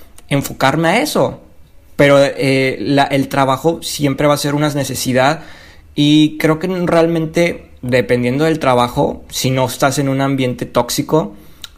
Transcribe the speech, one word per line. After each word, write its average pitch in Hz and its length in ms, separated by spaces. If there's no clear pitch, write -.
enfocarme 147 600
a 220 120
eso. 170 400
Pero, 143 240
eh, 135 640
la, 139 220
el 139 260
trabajo 139 520
siempre 143 460
va 147 60
a 143 40
ser 143 180
una 151 140
necesidad 131 720
y 151 460
creo 156 200
que 185 80
realmente, 170 1040
dependiendo 123 640
del 160 140
trabajo, 127 720
si - 200
no 131 160
estás 131 340
en 139 100
un 135 100
ambiente 131 460
tóxico, 156 680